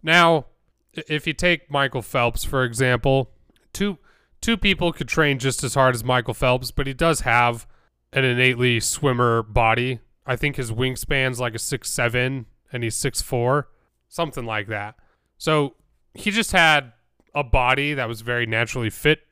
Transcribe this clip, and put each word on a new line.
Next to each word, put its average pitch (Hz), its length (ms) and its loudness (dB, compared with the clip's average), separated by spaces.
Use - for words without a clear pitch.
Now, 165 440 6
i-, 160 120 -10
if 151 180 -4
you 160 80 -4
take 175 360 -2
Michael 139 300 0
Phelps, 120 420 -2
for 131 220 -2
example, 127 680 0
two, 202 240 -2
two 226 160 0
people 180 380 2
could 135 140 -8
train 147 300 2
just 127 240 -2
as 127 120 -6
hard 131 200 4
as 113 80 -6
Michael 123 300 -2
Phelps, 127 380 -2
but 139 160 -4
he 135 80 -8
does 165 260 0
have 120 460 2
an 135 100 2
innately 123 560 2
swimmer 120 600 0
body. 113 580 0
I 127 120 -2
think 139 200 -2
his 120 160 -6
wingspan's 131 680 -2
like 120 160 -4
a 113 40 -6
six - 320 -6
seven, 123 560 -2
and 123 100 -6
he's 113 140 -4
six - 240 -4
four, 131 480 0
something 151 380 -6
like 107 220 -4
that. 107 260 -8
So 151 360 0
he - 180 -4
just 220 180 0
had 156 440 4
a 147 120 -4
body 131 500 2
that 127 140 -4
was 113 140 -10
very 120 220 -2
naturally 117 460 -2
fit - 300 0